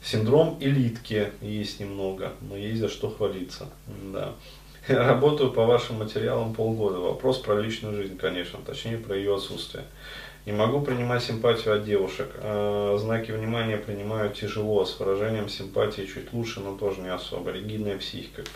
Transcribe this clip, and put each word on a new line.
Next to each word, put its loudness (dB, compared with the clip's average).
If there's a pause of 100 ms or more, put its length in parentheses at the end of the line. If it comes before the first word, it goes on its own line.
Синдром 6
элитки 2 (100)
есть -6
немного, -4
но -10
есть -2
за 2
что -4
хвалиться. -4 (440)
Да. -6 (260)
<laughs> -14
Работаю 6
по 4
вашим 4
материалам -2
полгода. 0
Вопрос 2
про 2
личную -4
жизнь, -4
конечно, -2
точнее -6
про -4
её 2
отсутствие. -8 (600)
Не -6
могу 4
принимать 0
симпатию 2
от 0
девушек. 0
Э, 2
знаки 0
внимания 0
принимаю -2
тяжело, 2
с -2
выражением 2
симпатии 0
чуть -10
лучше, -4
но -6
тоже -2
не -4
особо. -6
Ригидная -4
психика, -10 (120)